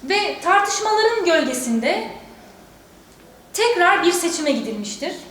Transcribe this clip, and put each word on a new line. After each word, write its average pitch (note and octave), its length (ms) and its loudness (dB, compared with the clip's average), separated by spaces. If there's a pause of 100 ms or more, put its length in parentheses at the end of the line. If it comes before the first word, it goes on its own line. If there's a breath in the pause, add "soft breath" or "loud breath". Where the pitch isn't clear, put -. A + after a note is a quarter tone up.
Ve G4 400 -2
tartışmaların G#4 800 2
gölgesinde C4+ 840 0 (1400)
tekrar F#4+ 500 2
bir F4 80 4
seçime D#4 400 -2
gidilmiştir. A3 640 -6 (180)